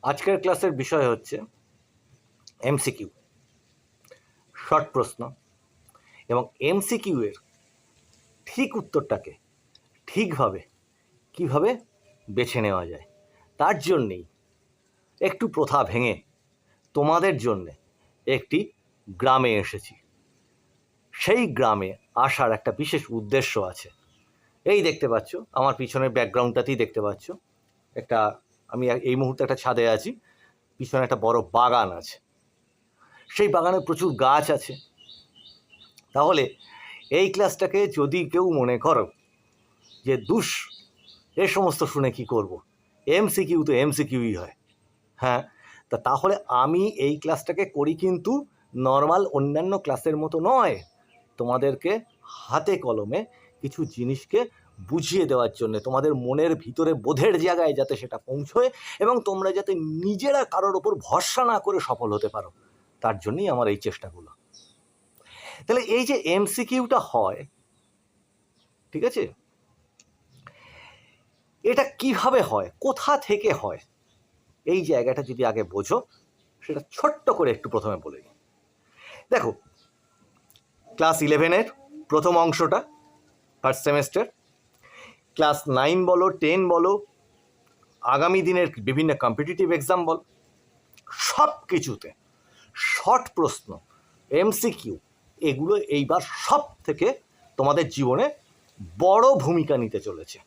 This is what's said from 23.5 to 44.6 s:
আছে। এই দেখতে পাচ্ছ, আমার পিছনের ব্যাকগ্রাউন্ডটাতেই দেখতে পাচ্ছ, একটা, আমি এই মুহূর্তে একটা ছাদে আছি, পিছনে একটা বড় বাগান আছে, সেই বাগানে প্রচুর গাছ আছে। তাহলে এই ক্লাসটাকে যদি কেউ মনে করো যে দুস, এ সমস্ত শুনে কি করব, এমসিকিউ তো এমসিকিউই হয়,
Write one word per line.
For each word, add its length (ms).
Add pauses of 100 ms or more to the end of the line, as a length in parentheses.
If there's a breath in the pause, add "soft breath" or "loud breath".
আছে। 180 (760)
এই 160
দেখতে 300
পাচ্ছ, 180 (280)
আমার 200
পিছনের 380
ব্যাকগ্রাউন্ডটাতেই 680
দেখতে 240
পাচ্ছ, 200 (680)
একটা, 220 (520)
আমি 140 (260)
এই 100
মুহূর্তে 220
একটা 200
ছাদে 220 (100)
আছি, 160 (680 soft breath)
পিছনে 260
একটা 180
বড় 140 (180)
বাগান 320 (100)
আছে, 180 (1120 soft breath)
সেই 240
বাগানে 240 (100)
প্রচুর 220 (140)
গাছ 220 (100)
আছে। 160 (1400)
তাহলে 320 (760 loud breath)
এই 160
ক্লাসটাকে 460 (180)
যদি 220 (120)
কেউ 120 (160)
মনে 180
করো 260 (1000)
যে 80 (140)
দুস, 200 (920)
এ 20 (120)
সমস্ত 240 (120)
শুনে 240
কি 160
করব, 200 (540)
এমসিকিউ 640
তো 40 (120)
এমসিকিউই 560
হয়, 140 (640)